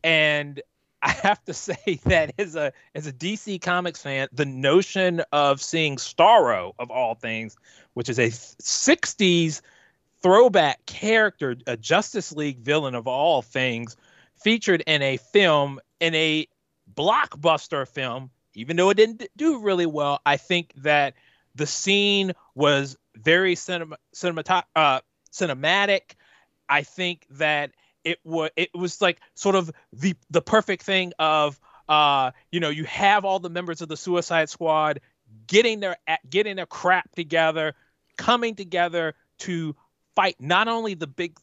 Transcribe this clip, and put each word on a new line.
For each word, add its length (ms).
And 560
<laughs> 220
I 80
have 340
to 80
say 520
that 340
as 160
a, 180
as 100
a 60
D 240
C 240
Comics 420
fan, 320
the 120
notion 760
of 300
seeing 360
Starro, 840
of 100
all 240
things, 420
which 160
is 80
a 140
sixties 1300
throwback 640
character, 720
a 100
Justice 560
League 280
villain 340
of 140
all 340
things, 560
featured 500
in 160
a 160
film, 600
in 140
a 340
blockbuster 960
film, 420
even 240
though 140
it 60
didn't 380
do 240
really 280
well, 380
I 120
think 400
that 380
the 100
scene 680
was 440
very 400
cinema-, 420
cinemata-, 500
uh, 240
cinematic. 840
I 140
think 480
that 400
it 200
wa-, 320
it 200
was, 260
like, 180
sort 220
of 160
the, 240
the 120
perfect 420
thing 340
of, 420
uh, 420
you 80
know, 100
you 140
have 420
all 140
the 100
members 320
of 80
the 80
Suicide 520
Squad 500
getting 320
their 180
a-, 100
getting 280
their 100
crap 480
together, 580
coming 360
together 600
to 360
fight 260
not 280
only 260
the 140
big 360